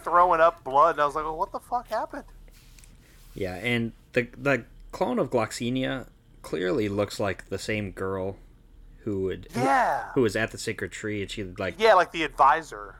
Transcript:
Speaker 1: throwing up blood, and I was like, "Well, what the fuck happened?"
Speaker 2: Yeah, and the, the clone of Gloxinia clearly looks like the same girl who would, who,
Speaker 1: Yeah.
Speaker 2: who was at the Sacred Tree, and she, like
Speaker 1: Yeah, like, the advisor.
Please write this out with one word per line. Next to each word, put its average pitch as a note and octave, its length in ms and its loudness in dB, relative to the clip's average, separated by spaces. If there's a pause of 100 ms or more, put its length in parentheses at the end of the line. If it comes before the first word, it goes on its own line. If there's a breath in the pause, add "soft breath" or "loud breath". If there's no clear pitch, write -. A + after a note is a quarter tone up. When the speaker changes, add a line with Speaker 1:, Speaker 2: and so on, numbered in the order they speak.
Speaker 1:
throwing F3 380 4
up E3 220 4
blood, D3 320 4
and D3 60 0
I D3 40 4
was C#3 80 0
like, D#3 100 -4
"Well, D#3+ 140 -8
what G3 140 -6
the B3 80 -8
fuck A#3+ 280 -6
happened?" C#4 360 -8 (1120 soft breath)
Speaker 2:
Yeah, F#2 200 -4
and A#2 360 -2 (220)
the, A#2+ 220 2
the B2+ 300 0 (260)
clone A3+ 280 -2
of C3+ 100 0
Gloxinia B2+ 800 -2 (340)
clearly D#3 480 -2
looks G2+ 300 -2
like G2+ 300 -4
the F#2+ 100 -6
same G#2 320 -4
girl F#2+ 460 -6 (680)
who G2+ 220 -2
would, F#2 280 -6
who, A#3+ 80 -4
Speaker 1:
Yeah. A#3+ 440 2 (100)
Speaker 2:
who C#3 80 4
was A2 120 2
at A2 160 -2
the G#2+ 60 -12
Sacred G#2 340 -8
Tree, G#2 300 -6
and F#2 80 -8
she, G#2+ 140 -8
like F#2 340 -6
Speaker 1:
Yeah, A3 160 6
like, F3 180 4
the E3 120 -4
advisor. C3+ 760 2